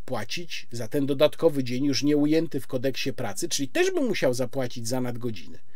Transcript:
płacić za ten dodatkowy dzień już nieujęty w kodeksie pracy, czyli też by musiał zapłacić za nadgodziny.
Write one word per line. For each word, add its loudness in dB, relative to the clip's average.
płacić -4
za -4
ten 2
dodatkowy 4
dzień 0
już 2
nieujęty 4
w -6
kodeksie -2
pracy, -4
czyli -2
też 2
by 0
musiał 2
zapłacić -2
za 0
nadgodziny. -4